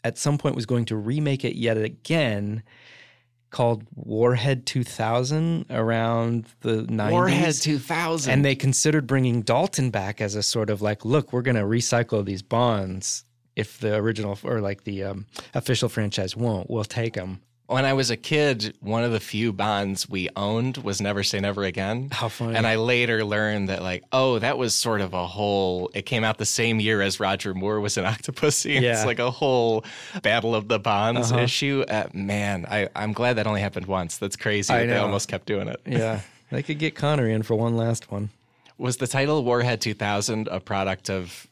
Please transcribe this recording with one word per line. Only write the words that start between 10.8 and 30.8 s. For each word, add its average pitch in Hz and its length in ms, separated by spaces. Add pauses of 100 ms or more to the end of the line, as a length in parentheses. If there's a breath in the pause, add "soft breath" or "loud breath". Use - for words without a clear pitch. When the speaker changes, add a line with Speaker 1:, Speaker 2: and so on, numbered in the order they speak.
Speaker 1:
like, 104 240
"Look, 143 260
we're 123 120
gonna 120 200
recycle 113 600
these 101 160
Bonds. 104 840 (320)
If - 240
the 107 160
original, 104 480
or, 113 180
like, 101 220
the, 98 200
um, 98 240 (260 loud breath)
official 127 340
franchise 104 480
won't, 113 360
we'll 110 140
take 113 300
'em." 92 260 (260)
Speaker 2:
When 131 180
I 135 80
was 135 160
a 117 80
kid, 139 640
one 113 220
of 120 80
the 110 80
few 107 340
Bonds 101 560
we 95 260
owned 113 420
was 101 220
Never 101 240
Say 101 160
Never 101 240
Again. 98 480
Speaker 1:
How 120 180
funny. 117 260
Speaker 2:
And 113 120
I 113 80
later 117 480
learned 104 460
that, 95 140
like, 92 280
oh, 131 280
that 123 180
was 123 180
sort 110 260
of 90 120
a 90 120
whole, 95 680
it 101 120
came 113 180
out 110 160
the 107 60
same 113 340
year 107 220
as 98 200
Roger 98 320
Moore 101 260
was 104 180
in 98 80
<laughs> 101 80
Octopussy. - 640
It's 131 80
Speaker 1:
Yeah. 113 220
Speaker 2:
like 120 140
a 123 120
whole 120 540 (380 loud breath)
Battle 113 320
of 107 120
the 113 120
Bonds 117 520